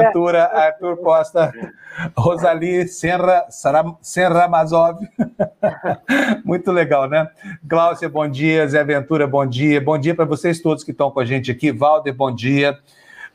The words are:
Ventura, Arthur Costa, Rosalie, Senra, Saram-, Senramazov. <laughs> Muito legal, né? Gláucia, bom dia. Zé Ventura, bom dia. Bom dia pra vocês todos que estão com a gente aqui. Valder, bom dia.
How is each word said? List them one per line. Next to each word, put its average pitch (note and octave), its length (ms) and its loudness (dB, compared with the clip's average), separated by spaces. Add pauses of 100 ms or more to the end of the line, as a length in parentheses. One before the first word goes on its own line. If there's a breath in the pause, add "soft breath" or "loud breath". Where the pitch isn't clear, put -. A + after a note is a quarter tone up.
Ventura, F3 360 2
Arthur E3 540 0
Costa, D#3+ 560 0 (640 loud breath)
Rosalie, E3+ 720 0
Senra, F3+ 600 0
Saram-, D#3+ 520 0
Senramazov. E3+ 960 2 (720)
<laughs> - 720 -2
Muito F3 280 -2
legal, D3 360 2
né? D#3 200 0 (360 loud breath)
Gláucia, E3 460 0
bom D3+ 180 -4
dia. D#3 400 2
Zé D3 160 0
Ventura, D3 420 0
bom C#3 200 0
dia. C#3+ 340 0
Bom D3+ 180 -2
dia D3 160 -2
pra E3 120 0
vocês E3 360 -2
todos D3+ 220 -2
que - 80 -12
estão C#3 200 -2
com C#3 100 -4
a B2 40 0
gente B2 260 -4
aqui. C3+ 200 -2
Valder, C#3+ 420 0
bom B2+ 220 -4
dia. C#3 420 0 (580 loud breath)